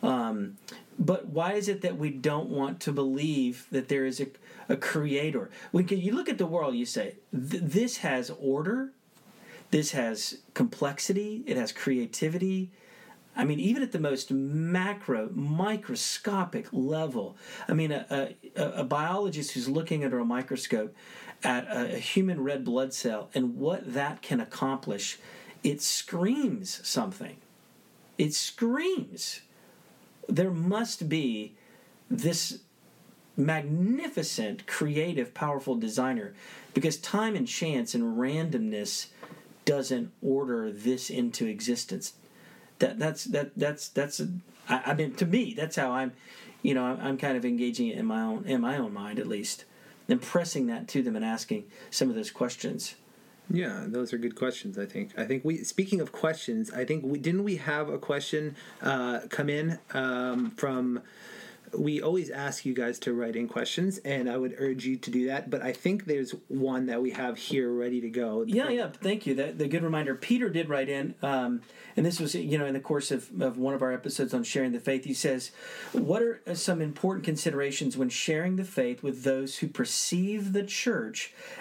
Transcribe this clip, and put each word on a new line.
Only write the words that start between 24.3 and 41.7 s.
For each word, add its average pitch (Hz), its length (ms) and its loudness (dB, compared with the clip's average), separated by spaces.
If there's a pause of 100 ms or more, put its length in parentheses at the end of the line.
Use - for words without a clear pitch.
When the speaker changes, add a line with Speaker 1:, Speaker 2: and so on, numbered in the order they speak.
Speaker 1:
accomplish, 127 760 -4 (460)
it 147 180 2
screams 185 1040 0
something. 104 520 -4 (800)
It 151 160 2
screams. 262 1040 -2 (880)
There 185 240 4
must 185 560 0
be 123 480 0 (540)
this - 500 0 (800)
magnificent, 156 1300 0
creative, 151 680 0
powerful 139 420 0
designer, 113 580 0 (400)
because 156 240 4
time 214 400 2
and 123 100 0
chance 135 480 0
and 117 220 2
randomness 123 880 0 (560)
doesn't 131 480 2 (100)
order 127 480 2
this 113 400 0
into 120 380 0
existence. 110 640 -2 (720)